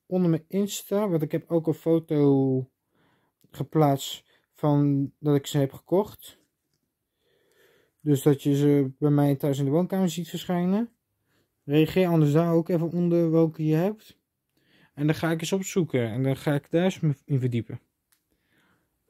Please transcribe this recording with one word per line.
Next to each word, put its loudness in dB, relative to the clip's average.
onder 0
mijn -2
Insta, -4
want 0
ik -4
heb -6
ook 0
een 0
foto 0
geplaatst -2
van 0
dat 0
ik -2
ze -4
heb 0
gekocht. -6
Dus 2
dat 2
je 2
ze 2
bij 0
mij 2
thuis -4
in 0
de -2
woonkamer 0
ziet -8
verschijnen. -4
Reageer 2
anders 4
daar 2
ook 0
even -2
onder 0
welke 2
je 2
hebt. -4
En -4
dan 2
ga -2
ik -4
eens -4
opzoeken -2
en -4
dan 0
ga -2
ik -4
daar 2
eens -2
in -2
verdiepen. -4